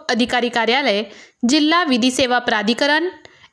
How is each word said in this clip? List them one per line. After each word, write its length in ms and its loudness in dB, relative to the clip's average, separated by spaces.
अधिकारी 380 -2
कार्यालय, 540 0
जिल्हा 360 2
विधी 260 2
सेवा 280 0
प्राधिकरण, 720 0